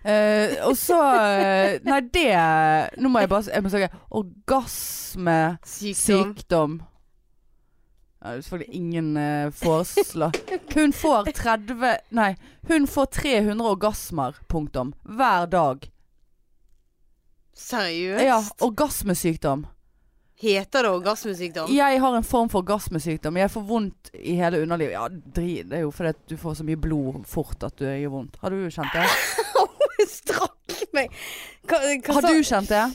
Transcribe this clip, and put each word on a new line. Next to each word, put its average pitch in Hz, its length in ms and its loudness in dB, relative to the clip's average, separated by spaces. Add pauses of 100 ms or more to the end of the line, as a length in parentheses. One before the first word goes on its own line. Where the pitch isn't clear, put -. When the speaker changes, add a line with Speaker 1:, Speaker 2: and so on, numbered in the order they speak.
Speaker 1:
Eh, 214 600 2
og - 120 4
så, 339 240 2 (240)
eh, 196 580 4
nei, 277 200 2 (100)
det, 349 160 2 (680)
nå 262 120 -2
må 247 160 4
jeg 185 80 2
bare, 202 160 0
jeg 208 160 -2
må 196 80 -2
si, 196 160 0 (220)
orgasmesykdom. 196 2250 -2
Speaker 2:
Sykdom. 160 480 0 (1400)
Speaker 1:
Ja, - 80 -14
det 120 80 -10
er 143 40 -14
selvfølgelig - 320 -12
ingen, 170 420 -4
eh, 147 340 -2
foreslå. 165 800 0 (220)
Speaker 2:
<laughs> - 240 -6
Speaker 1:
Hun 294 180 4
får 240 380 2
tredve, 226 640 0 (140)
nei, 208 260 2 (300)
hun 311 200 4
får 269 200 0
tre - 340 -2
hundre 214 340 2
orgasmer, 175 720 -4
punktum, 147 560 -4
hver 214 460 0
dag. 156 360 2 (1700)
Speaker 2:
Seriøst? 190 680 -2
Speaker 1:
Ja, 254 140 4 (220)
orgasmesykdom. 175 1040 -2 (760)
Speaker 2:
Heter 202 420 0
det 220 80 4
orgasmesykdom? 180 800 -4
Speaker 1:
Jeg 277 300 4
har 262 160 4
en 226 80 0
form 233 240 2
for 196 140 0
orgasmesykdom. 170 760 -4
Jeg 196 120 2
får 208 160 -8
vondt 214 480 -4
i - 200 -6
hele 175 280 2
underlivet. 160 320 -2
Ja, 107 140 -6
drit, 170 600 -6
det 131 100 -4
er 165 60 -2
jo 147 60 -2
fordi 160 240 -4
at - 120 -18
du 160 100 -12
får 156 220 -8
så 160 80 -8
mye 156 120 -2
blod 143 480 -4
fort - 360 -6
at - 160 -10
du 139 80 -6
gjør 139 300 -6
vondt. - 240 -14
Har - 100 -4
du 190 140 -6
kjent 160 300 -8
det? 165 120 2 (420)
Speaker 2:
<laughs> - 40 -12
Hun - 580 0
strakk - 680 -6 (160)
meg. 269 200 -2 (460)
Hva, - 180 0
hva 285 360 0
Speaker 1:
Har 285 80 4
Speaker 2:
sa 339 80 6
Speaker 1:
du 320 120 6
kjent 208 280 0
det? 214 140 4 (100)